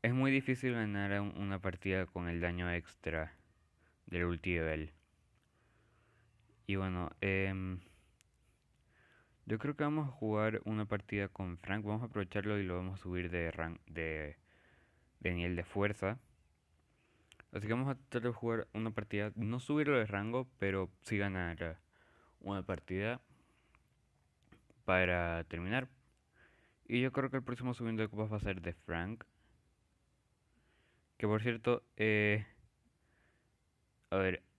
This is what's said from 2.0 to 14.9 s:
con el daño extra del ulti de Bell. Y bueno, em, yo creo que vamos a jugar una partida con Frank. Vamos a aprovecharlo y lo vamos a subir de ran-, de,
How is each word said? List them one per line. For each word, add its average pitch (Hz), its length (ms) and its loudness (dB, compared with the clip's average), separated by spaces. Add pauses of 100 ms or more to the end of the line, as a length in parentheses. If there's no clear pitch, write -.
con 87 200 -4
el 85 140 0
daño 87 300 0
extra 82 640 -4 (720)
del 87 180 0
ulti 87 280 0
de 82 100 2
Bell. 78 280 -2 (1700)
Y 98 100 2
bueno, 90 360 0 (100)
em, 95 580 0 (1700)
yo 113 140 -2
creo 143 160 -2
que 151 80 -2
vamos 147 240 0
a 127 40 -4
jugar 107 540 0
una 107 200 0
partida 101 420 -2
con 90 320 -6
Frank. 101 260 -4
Vamos 107 160 -2
a 123 40 -4
aprovecharlo 104 520 -2
y 98 60 0
lo 90 140 -2
vamos 92 220 -4
a - 40 -16
subir 90 260 -2
de 85 220 0
ran-, 82 340 -6
de, 78 520 -6 (840)